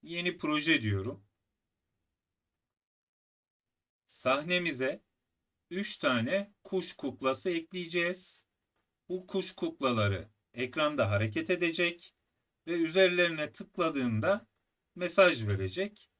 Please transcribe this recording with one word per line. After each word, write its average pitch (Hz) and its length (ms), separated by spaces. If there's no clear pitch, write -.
yeni 175 360
proje 151 440
diyorum. 104 440
Sahnemize 151 960
üç 196 280
tane 147 560
kuş 185 300
kuklası - 560
ekleyeceğiz. 175 960
Bu 185 180
kuş 190 280
kuklaları 107 760
ekranda 127 580
hareket 110 380
edecek 175 680
ve 170 60
üzerlerine 170 760
tıkladığımda 147 960
mesaj 175 520
verecek. 101 720